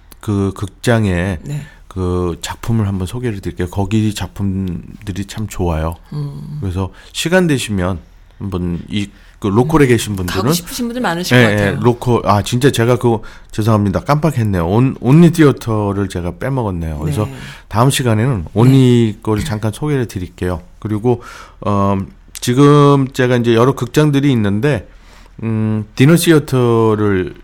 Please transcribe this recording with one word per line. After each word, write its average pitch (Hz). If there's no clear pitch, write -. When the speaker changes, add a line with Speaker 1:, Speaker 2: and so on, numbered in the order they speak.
Speaker 1:
그 98
극장에 98
Speaker 2:
네. 147
Speaker 1:
그 90
작품을 -
한번 92
소개를 117
드릴게요. 87
거기 104
작품들이 95
참 110
좋아요. 85
Speaker 2:
음. 143
Speaker 1:
그래서 95
시간 180
되시면 98
한번 90
이 101
그 107
로컬에 135
계신 110
분들은 92
Speaker 2:
가고 120
싶으신 175
분들 233
많으실 180
Speaker 1:
예, 123
Speaker 2:
것 110
같아요. 101
Speaker 1:
예, 90
로컬. 117
아, 101
진짜 127
제가 120
그거 117
죄송합니다. 101
깜빡했네요. 123
온-, 117
온리 156
티어터를 107
제가 87
빼먹었네요. 92
그래서 80
Speaker 2:
네. -
Speaker 1:
다음 123
시간에는 120
Speaker 2:
네. -
Speaker 1:
온리 120
거를 107
잠깐 110
소개를 143
드릴게요. 90
그리고, 113
어, 101
지금 143
제가 127
이제 117
여러 127
극장들이 143
있는데, 107
음, 110
디너 143
시어터를 113